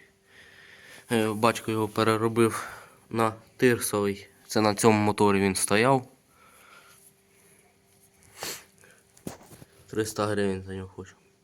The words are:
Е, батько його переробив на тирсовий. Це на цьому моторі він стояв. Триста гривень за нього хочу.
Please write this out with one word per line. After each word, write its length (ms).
Е, 200
батько 380
його 180
переробив 800
на 240
тирсовий. 720
Це 140
на 140
цьому 240
моторі 420
він 140
стояв. 540
Триста 400
гривень 360
за 120
нього 140
хочу. 280